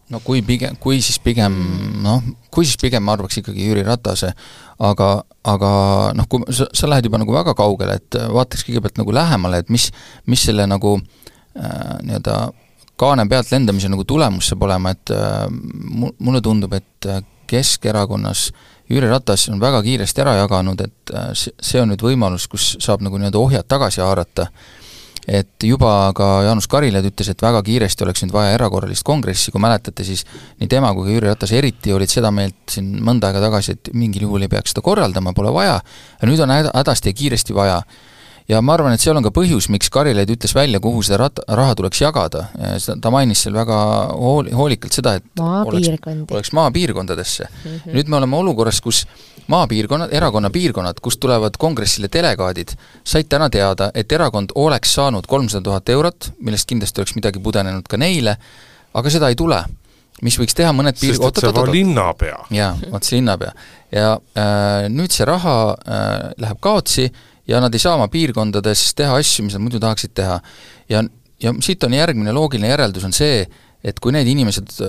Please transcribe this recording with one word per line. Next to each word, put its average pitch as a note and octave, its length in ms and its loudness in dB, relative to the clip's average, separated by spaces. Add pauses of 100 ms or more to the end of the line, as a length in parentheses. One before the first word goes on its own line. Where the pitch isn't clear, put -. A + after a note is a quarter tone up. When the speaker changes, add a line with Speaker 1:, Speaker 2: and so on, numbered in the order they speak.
(100)
Speaker 1:
No A2+ 100 -10
kui B2+ 220 0
pigem, B2 340 -2
kui C3+ 240 0
siis - 220 -2
pigem, A2+ 320 2 (480)
noh, G#2+ 160 2 (320)
kui E3+ 160 2
siis B2+ 140 -2
pigem A#2+ 260 0
ma G#2 80 2
arvaks G2+ 240 -6
ikkagi G2 240 -8
Jüri G#2 240 0
Ratase, G2 460 -2 (460)
aga, G2+ 320 2 (340)
aga G2+ 260 2 (480)
noh, - 80 2
kui B2 220 -2
sa, B2 240 0
sa - 180 0
lähed C3 160 4
juba A2 160 0
nagu G#2+ 100 0
väga D#3+ 220 0
kaugele, G2 460 0
et - 180 -6 (100)
vaataks A#2+ 380 -2
kõigepealt A2+ 320 -4
nagu G#2 160 0
lähemale, G2+ 480 2
et - 80 -8
mis, A#2+ 160 2 (400)
mis B2 160 2
selle G#2 240 2
nagu, G2+ 300 2 (560)
äh, - 500 -8
nii-öelda - 320 -4 (640)
kaane C3 320 4
pealt B2+ 240 2
lendamise G2+ 340 2
nagu F#2+ 160 0
tulemus C3 460 0
saab G2 160 0
olema, F#2 260 0
et, - 220 -4
äh, - 320 -2
mu-, - 720 -6
mulle B2 240 2
tundub, G#2+ 320 0
et, - 320 -8
äh, G2 160 -4 (240)
Keskerakonnas G#2 1040 0 (400)
Jüri B2+ 180 2
Ratas A2+ 400 2
on G2+ 140 -2
väga B2+ 200 2
kiiresti A2+ 380 -2
ära C#3 220 2
jaganud, F#2+ 400 0
et, - 320 -10
äh, - 200 -6
see, - 280 -6
see - 180 0
on A2+ 140 4
nüüd G#2 80 -6
võimalus, A#2 480 0
kus - 220 -2 (100)
saab G#2 240 0
nagu G2 100 -4
nii-öelda G2+ 220 0
ohjad B2+ 320 2
tagasi B2 320 0
haarata. F2+ 460 0 (800)
Et G2+ 340 -2
juba A2 540 4
ka G2 100 2 (160)
Jaanus G#2+ 240 2
Karilaid A#2 400 2
ütles, - 240 -4
et - 140 -4
väga A2+ 180 4
kiiresti G#2+ 400 2
oleks F#2 220 -2
nüüd F#2 100 -4
vaja G#2 220 4
erakorralist G2 500 -2
kongressi, B2+ 460 -2
kui G2+ 100 -2
mäletate, G#2+ 400 0
siis F#2 220 -6 (340)
nii - 100 -2
tema C3 280 2
kui F#2 100 -4
ka G#2 80 0
Jüri A2 140 2
Ratas G2+ 260 0
eriti B2 400 0
olid F#2+ 160 0
seda A2+ 240 2
meelt G2 380 -4
siin G2 320 -4
mõnda A2+ 260 2
aega G2 140 0
tagasi, G2+ 320 0
et - 180 -14
mingil G#2+ 320 0
juhul G2+ 160 0
ei G2 80 -2
peaks G2+ 220 -2
seda G#2+ 100 -4
korraldama, G2 540 0
pole G#2+ 180 2
vaja. F3+ 220 2 (460)
Ja C3 80 4
nüüd D#3+ 120 4
on C3 80 2
häda-, D3+ 240 2
hädasti C#3 380 0
ja G#2+ 80 -8
kiiresti B2 340 -2
vaja. G2 280 2 (680)
Ja G#2+ 140 4
ma D3+ 100 4
arvan, C#3 220 4
et - 80 0
seal D#3+ 100 4
on C#3+ 80 2
ka G#2+ 80 2
põhjus, E3+ 400 0
miks G2+ 240 0
Karilaid A2+ 380 2
ütles - 240 -2
välja, C3 260 2
kuhu A2+ 240 0
seda G2+ 140 2
rat-, C#3 260 -2
raha A#2+ 320 2
tuleks G2 240 -2
jagada. B2 460 0 (340)
Seda, G#2 160 -6
ta A2+ 160 0
mainis B2+ 300 2
seal G#2 100 -4
väga A2 220 0 (400)
hool-, C3+ 340 2
hoolikalt C3 460 0
seda, B2 240 0
et - 80 -20 (100)
Speaker 2:
Maapiirkondi. E3 840 -2
Speaker 1:
oleks, - 100 -8
oleks G#2 180 -4
maapiirkondadesse. A#2+ 920 -2
Speaker 2:
Mhm. D#3+ 480 -12
Speaker 1:
Nüüd D3 160 0
me D3+ 80 2
oleme C3+ 220 2
olukorras, A2+ 420 0
kus - 220 0 (460)
maapiirkonnad, C#3 640 0
erakonna G#2+ 360 0
piirkonnad, G#2+ 520 -2
kust - 180 -4
tulevad A2+ 380 0
kongressile C3+ 540 -2
delegaadid, F#2+ 600 -2 (300)
said D#3 240 0
täna D3 220 2
teada, G2 440 2
et A2 180 -2
erakond A2 420 0
oleks C#3+ 400 2
saanud C3+ 320 0
kolmsada G#2+ 360 0
tuhat G2 260 -2
eurot, D3+ 480 0
millest G#2+ 340 -4
kindlasti G#2+ 320 -2
oleks - 140 -6
midagi G2+ 260 -2
pudenenud F#2+ 460 -2
ka - 100 -2
neile, C3 380 2 (580)
aga B2 160 -2
seda D3+ 200 4
ei A#2+ 40 2
tule. C3 280 0 (600)
Mis A#2 160 -2
võiks A#2+ 160 -2
teha E3+ 180 2
mõned C3+ 260 0
piir-, C3+ 180 0
Speaker 3:
Sest B2+ 60 0
et B2 180 0
see A#2+ 80 2
Speaker 1:
oot, G#2 60 0
oot, B2+ 80 2
oot, C3 60 0
oot. - 60 2
Speaker 3:
linnapea. G2+ 640 0 (140)
Speaker 1:
Jaa, G2+ 240 0 (180)
vot G2+ 140 -6
see B2 120 2
linnapea. G#2+ 320 0 (400)
Ja, G#2+ 220 2 (260)
äh, G2+ 520 0
nüüd E3 240 -2
see A2 120 2
raha, E3+ 300 0 (260)
äh, G#2 560 -4
läheb A2+ 240 -6
kaotsi F3+ 460 2 (420)
ja A#2 80 2
nad B2 160 2
ei A2+ 80 0
saa F3 160 2
oma G#2+ 80 2
piirkondades G#2+ 800 0 (100)
teha C#3 240 0
asju, A2 300 0
mis G2 100 -6
nad G#2 60 -2
muidu A#2+ 180 -2
tahaksid A2 320 -2
teha. F#2+ 220 -2 (560)
Ja, A2 100 2 (400)
ja B2 160 0
siit F#3 240 -2
on B2+ 160 0
järgmine A#2+ 380 0
loogiline A#2 340 0
järeldus G#2 380 0
on - 80 -2
see, C#3+ 260 2 (400)
et - 160 -6
kui A#2+ 160 0
need C3+ 160 2
inimesed A2 400 0 (180)